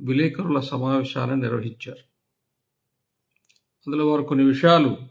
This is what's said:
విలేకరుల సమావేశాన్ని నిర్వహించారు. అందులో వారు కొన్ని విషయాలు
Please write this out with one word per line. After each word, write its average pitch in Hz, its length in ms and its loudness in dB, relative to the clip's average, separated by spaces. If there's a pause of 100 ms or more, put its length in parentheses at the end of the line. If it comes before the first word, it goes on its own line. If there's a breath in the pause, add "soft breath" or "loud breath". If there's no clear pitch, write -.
విలేకరుల 147 580 0
సమావేశాన్ని 131 760 -4
నిర్వహించారు. 117 680 -6 (1800)
అందులో 151 200 0
వారు 151 160 0
కొన్ని 135 220 2
విషయాలు 139 520 4 (140)